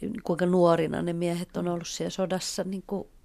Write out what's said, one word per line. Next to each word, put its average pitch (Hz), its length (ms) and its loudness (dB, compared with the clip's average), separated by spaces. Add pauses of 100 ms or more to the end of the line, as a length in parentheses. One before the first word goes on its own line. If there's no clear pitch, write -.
(240)
kuinka 180 220 0
nuorina 170 560 6
ne 170 120 -2
miehet 175 440 -4
on 175 100 -2
ollut 170 200 -4
siellä 170 220 -6
sodassa, 185 540 -4
niin 190 240 -6
kuin, 196 200 -6 (180)